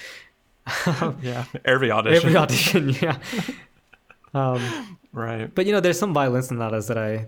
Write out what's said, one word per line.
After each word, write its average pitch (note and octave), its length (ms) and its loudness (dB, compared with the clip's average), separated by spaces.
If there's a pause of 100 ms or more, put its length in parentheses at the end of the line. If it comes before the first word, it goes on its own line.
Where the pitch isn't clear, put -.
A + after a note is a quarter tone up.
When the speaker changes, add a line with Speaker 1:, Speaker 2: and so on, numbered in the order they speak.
(680)
Speaker 1:
<laughs> - 20 -10 (540)
Speaker 2:
Yeah, B2 220 -4 (180)
every C3 260 4
audition. A2+ 380 4
Speaker 1:
Every E3 100 6
audition, D3 520 2
<laughs> C3 120 0
yeah. D#3 160 0 (1160)
Um, C3+ 640 -4 (140)
Speaker 2:
Right. A#2 440 -8
Speaker 1:
but, F#3 100 2
you G#3 60 2
know, G#3 80 4
there's F3 180 2
some G3+ 160 -2
violin B2+ 300 2
sonatas A2+ 440 -4
that A#2 100 -2
I, A2 200 -2 (100)